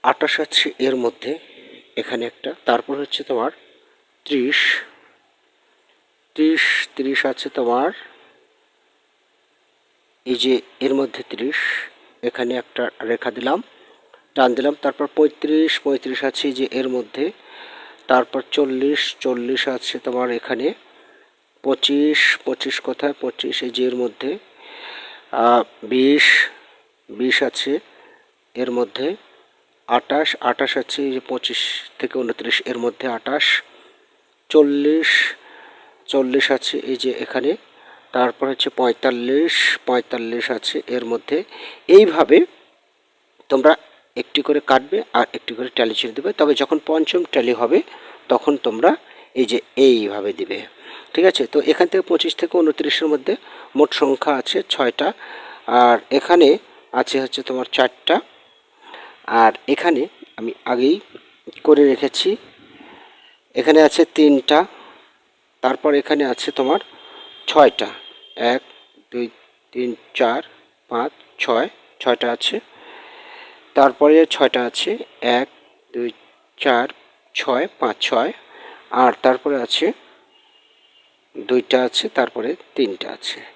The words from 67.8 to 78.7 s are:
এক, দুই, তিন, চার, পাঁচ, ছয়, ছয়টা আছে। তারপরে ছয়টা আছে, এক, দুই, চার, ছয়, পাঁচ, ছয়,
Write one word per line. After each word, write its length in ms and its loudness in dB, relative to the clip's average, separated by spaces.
এক, 100 -2
দুই, 160 -6
তিন, 180 -4
চার, 220 2
পাঁচ, 220 -4
ছয়, 260 0
ছয়টা 340 0
আছে। 200 -4
তারপরে 380 6
ছয়টা 340 0
আছে, 220 -6
এক, 80 -6
দুই, 140 -6
চার, 240 2
ছয়, 300 -2
পাঁচ, 160 -2
ছয়, 240 0